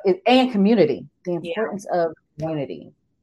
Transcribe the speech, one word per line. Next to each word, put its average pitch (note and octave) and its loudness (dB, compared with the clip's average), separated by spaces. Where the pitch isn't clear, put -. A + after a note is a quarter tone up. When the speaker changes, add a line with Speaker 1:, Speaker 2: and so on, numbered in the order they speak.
Speaker 1:
it, F#3 2
and B3+ 4
community, G3 2
the F3+ -6
Speaker 2:
Yeah. E3+ -4
Speaker 1:
importance G3+ -6
of E3 -2
community. D3+ -8